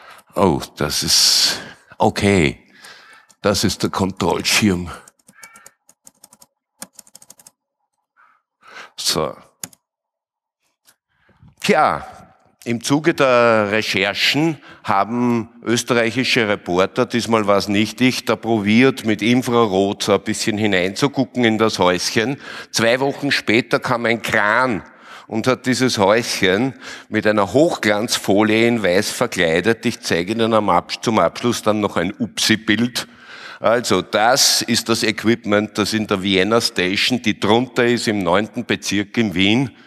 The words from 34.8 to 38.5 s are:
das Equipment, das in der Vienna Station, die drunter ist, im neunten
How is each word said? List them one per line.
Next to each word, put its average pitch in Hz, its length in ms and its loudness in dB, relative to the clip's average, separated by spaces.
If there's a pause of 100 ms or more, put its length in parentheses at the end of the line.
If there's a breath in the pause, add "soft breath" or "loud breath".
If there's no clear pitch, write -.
das 113 140 0
Equipment, 107 760 0
das 104 160 0
in 107 140 -2
der 95 160 -2
Vienna 101 380 2
Station, 101 600 -2
die 101 180 -2
drunter 120 460 2
ist, 120 220 0
im 104 120 0
neunten 98 460 0